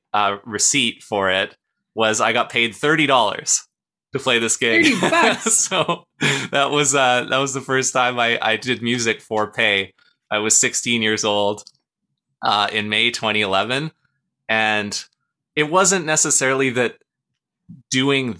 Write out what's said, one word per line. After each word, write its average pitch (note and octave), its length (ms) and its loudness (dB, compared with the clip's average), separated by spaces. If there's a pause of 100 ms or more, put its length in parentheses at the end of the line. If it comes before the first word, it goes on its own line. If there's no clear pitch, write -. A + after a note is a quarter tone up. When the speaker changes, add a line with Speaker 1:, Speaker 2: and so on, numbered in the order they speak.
(120)
Speaker 1:
uh, G2+ 320 0
receipt A#2 580 -2
for G2 280 0
it, F#2+ 260 -2 (380)
was A2 260 2
I A2+ 120 2
got A#2 180 -2
paid A#2 240 -2
thirty D3+ 320 2
dollars A#2+ 600 0 (460)
to C3 60 -4
play A#2+ 200 2
this A2+ 180 0
gig. A#2 280 2
Speaker 2:
Thirty A#3 160 2
bucks. D4+ 460 0
Speaker 1:
<laughs> - 200 0
So F3 380 -2 (460)
that C#3 200 0
was, C#3+ 240 2
uh, B2 340 2
that C3 100 0
was C#3 160 -2
the C3+ 60 -8
first C3 320 -2
time B2 260 0
I, A#2 220 0
I A2 160 0
did A2+ 260 -4
music A#2 380 -2
for G#2+ 300 -4
pay. G2+ 420 0 (380)
I G#2+ 80 -2
was G#2+ 180 0
sixteen A#2+ 460 0
years G#2+ 220 0
old, G#2 400 0 (800)
uh, G#2 280 2
in G#2 180 -4
May A2+ 220 0
twenty G#2+ 300 -2
eleven. G#2+ 500 -2 (580)
And G#2+ 540 -2 (520)
it D3+ 160 -2
wasn't F#3 340 2
necessarily C3+ 680 0
that A#2 280 -2 (920)
doing C3 500 0